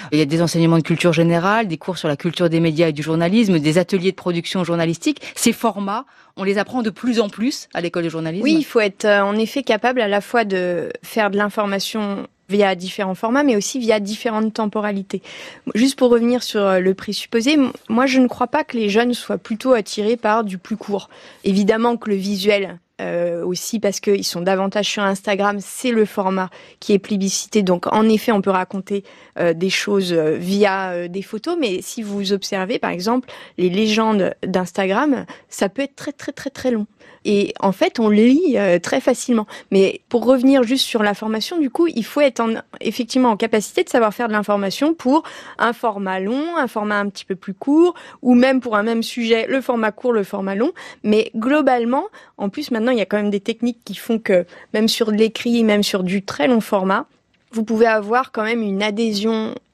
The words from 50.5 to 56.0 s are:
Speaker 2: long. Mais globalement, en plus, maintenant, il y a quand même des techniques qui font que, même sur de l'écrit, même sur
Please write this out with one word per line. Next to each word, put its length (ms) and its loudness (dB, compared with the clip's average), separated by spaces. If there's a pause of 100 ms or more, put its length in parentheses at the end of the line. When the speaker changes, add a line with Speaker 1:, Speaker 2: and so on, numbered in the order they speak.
Speaker 2:
long. 180 0 (300)
Mais 340 0
globalement, 680 2 (340)
en 100 -4
plus, 220 -8
maintenant, 220 0
il 40 2
y 60 0
a 40 -2
quand 120 -2
même 100 0
des 120 -2
techniques 440 -4
qui 120 -12
font 220 -2
que, 280 2 (260)
même 160 2
sur 240 0
de 60 0
l'écrit, 440 2
même 200 4
sur 220 -2